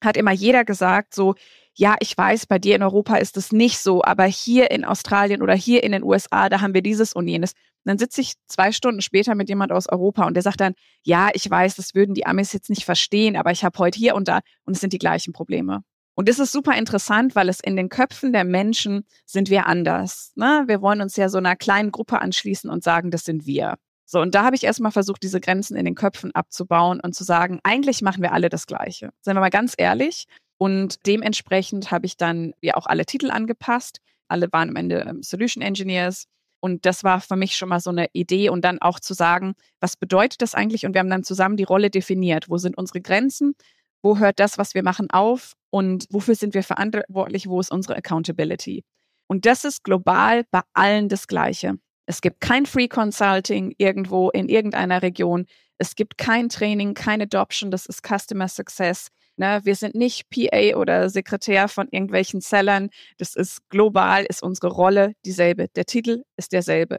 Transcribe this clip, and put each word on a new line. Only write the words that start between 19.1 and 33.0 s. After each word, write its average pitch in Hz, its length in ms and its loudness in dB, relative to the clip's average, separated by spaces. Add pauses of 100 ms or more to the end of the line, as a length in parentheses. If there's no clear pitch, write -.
sind 190 260 -2
wir 196 160 4
anders, 175 680 -2
ne? 277 320 2
Wir 208 160 0
wollen 208 180 2
uns 196 160 -6
ja 196 120 2
so 190 100 0
einer 185 180 2
kleinen 208 340 0
Gruppe - 300 -4
anschließen 196 500 -4
und 175 140 -6
sagen, 170 260 2
„Das 170 140 -4
sind 156 220 -4
wir.“ 139 300 -4 (320)
So, 175 120 2
und 175 160 0
da 202 80 6
habe 226 100 4
ich 254 80 -2
erstmal 214 300 0
versucht, 196 320 -2
diese 190 160 -4
Grenzen 190 360 -2
in 180 80 -2
den 180 120 -4
Köpfen - 360 -4
abzubauen 175 680 0
und 175 140 -8
zu 185 100 -12
sagen, 175 400 0
„Eigentlich 254 380 0
machen 190 200 0
wir 170 100 0
alle 175 160 2
das - 180 -6
Gleiche.“ - 440 -10 (100)
Seien 196 160 -2
wir 190 40 2
mal 185 100 4
ganz 220 260 0
ehrlich. 220 500 0 (320)
Und 190 480 -2
dementsprechend 202 840 -2
habe 175 160 -2
ich 180 100 -10
dann 170 460 -4
ja 165 140 0
auch - 100 -4
alle 170 180 0